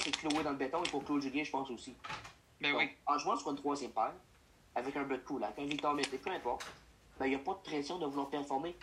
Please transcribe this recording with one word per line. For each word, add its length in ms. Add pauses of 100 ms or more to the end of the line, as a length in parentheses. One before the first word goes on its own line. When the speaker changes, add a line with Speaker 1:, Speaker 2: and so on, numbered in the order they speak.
Speaker 1:
c'est 140
cloué 280
dans 80
le 40
béton 260
et 60
pour 160
Claude 160
Julien, 240
je 60
pense 200
aussi. 240 (680)
Speaker 2:
Ben 120
Speaker 1:
Donc, 80
Speaker 2:
oui. 100 (160)
Speaker 1:
en 120
jouant 180
sur 140
une 60
troisième 340
paire, 240 (600)
avec 220
un 60
Brett 220
Kulak, 340
un 80
Victor 280
Mété, 220
peu 140
importe, 340 (540)
ben, 80
il 40
n'y 40
a 40
pas 140
de 60
pression 400
de 80
vouloir 240
performer 520